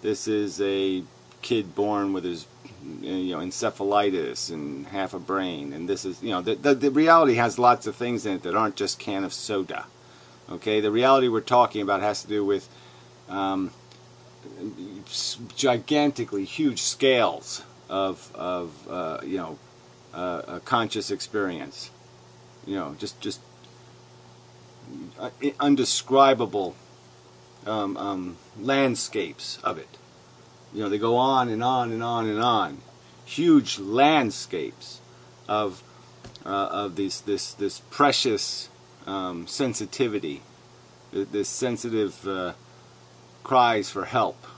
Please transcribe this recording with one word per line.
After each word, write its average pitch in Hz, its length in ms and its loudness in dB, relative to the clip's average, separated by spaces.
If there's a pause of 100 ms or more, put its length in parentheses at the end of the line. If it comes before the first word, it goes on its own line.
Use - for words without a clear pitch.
This 107 260 -2
is 104 340 -2
a 98 440 0 (380)
kid 104 320 -2
born 101 380 0
with 92 120 -4
his, 87 220 -6 (540)
you 90 360 -4
know, - 20 -6
encephalitis 98 1120 0
and 71 360 -8
half 95 280 -6
a 92 60 -8
brain. 87 520 -4
And 82 160 -8
this 98 160 -2
is, 92 180 -6
you 113 80 -4
know, 92 100 0
the, 104 160 -2
the, 143 180 4
the 139 160 2
reality 156 440 6
has 117 240 2
lots 120 280 6
of 107 80 -6
things 120 320 -4
in 98 100 -2
it 87 60 -8
that 87 140 -2
aren't 107 200 0
just - 220 -2
can 98 240 -6
of 92 100 -6
soda. - 540 -4 (640)
Okay, 107 300 0
the 104 100 2
reality 127 380 6
we're 113 120 2
talking 120 420 4
about 98 180 2
has 104 220 0
to - 60 -16
do 104 160 0
with, 98 240 0 (600)
um, 95 420 -2 (1400)
s-, - 320 -6 (180)
gigantically 131 880 0
huge 127 380 -2
scales 113 800 2 (260)
of, 95 460 -4
of, 87 540 -6
uh, 85 360 -6
you 85 120 -4
know, 80 220 -6 (560)
uh, 87 320 -4
a 87 140 -10
conscious 113 500 0
experience. 92 800 -6 (760)
You 98 100 -4
know, 78 220 -6
just, - 220 -12
just, - 200 -8 (1800)
uh, - 120 -10 (120)
i-, 139 180 0
undescribable, 131 1120 4 (920)
um, 104 300 -2
um, 92 400 -6 (220)
landscapes 117 1040 0
of 101 160 -2
it. - 100 -16 (840)
You 104 100 -6
know, 107 60 -2
they 101 100 0
go 117 180 2
on 127 320 4
and 110 140 -2
on 123 300 2
and 113 100 -4
on 117 240 -2
and 107 140 -2
on. 104 380 2 (460)
Huge 156 540 4
landscapes 107 1200 0 (480)
of, 104 340 -2 (600)
uh, - 40 -10
of 98 480 -2
these, 98 260 -4
this, - 300 -2
this - 280 -4 (100)
precious, - 800 2 (380)
um, 92 400 -6
sensitivity, 104 960 -2 (720)
th-, 98 180 -2
this 101 180 -2
sensitive, 113 800 -2
uh, 92 260 -4 (880)
cries 120 480 4
for 95 140 -6
help. 110 420 0 (120)